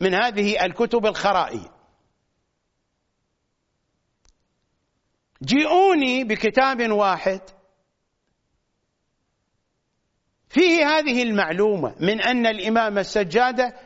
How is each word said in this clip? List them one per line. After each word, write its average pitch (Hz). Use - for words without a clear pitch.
من 185
هذه 208
الكتب 226
الخرائية. 170
جيئوني 294
بكتاب 233
واحد 190
فيه 330
هذه 302
المعلومة 196
من 202
أن 240
الإمام 220
السجاد 226